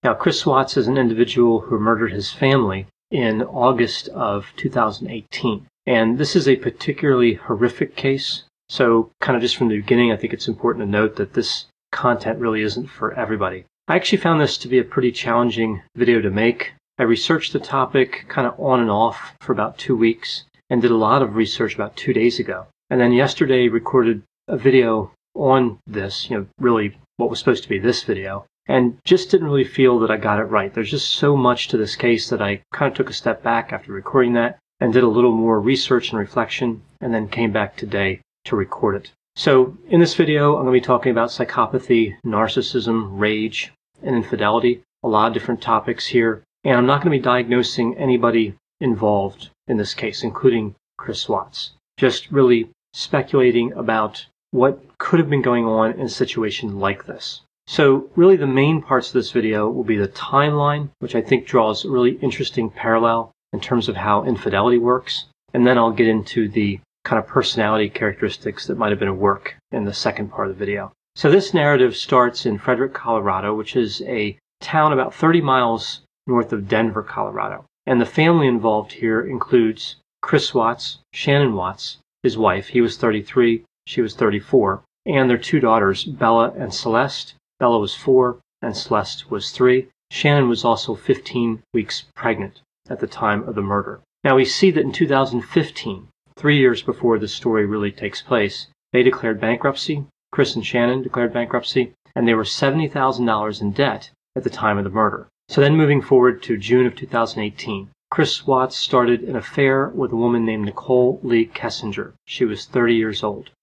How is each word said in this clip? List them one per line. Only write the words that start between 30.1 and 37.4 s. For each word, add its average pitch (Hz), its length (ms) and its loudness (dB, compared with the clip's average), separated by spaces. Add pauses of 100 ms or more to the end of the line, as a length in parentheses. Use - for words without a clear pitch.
I 110 60 0
got 104 240 0
it 110 40 0
right. 101 300 -2
There's 110 160 -4
just - 240 -4
so 143 220 2
much 123 320 2
to - 80 -2
this 107 180 -2
case 117 360 0
that 104 120 -2
I 101 200 -4 (100)
kind 139 180 0
of - 60 -14
took 131 120 -2
a 117 60 -14
step - 260 -4
back 117 320 -2
after - 200 -12
recording 120 420 0
that 120 240 0 (220)
and 127 120 0
did 123 120 6
a 120 40 6
little 120 220 4
more 113 300 2
research 123 500 0
and 113 80 -4
reflection, 110 640 -4 (180)
and 117 140 -4
then 107 140 -2
came 117 240 -2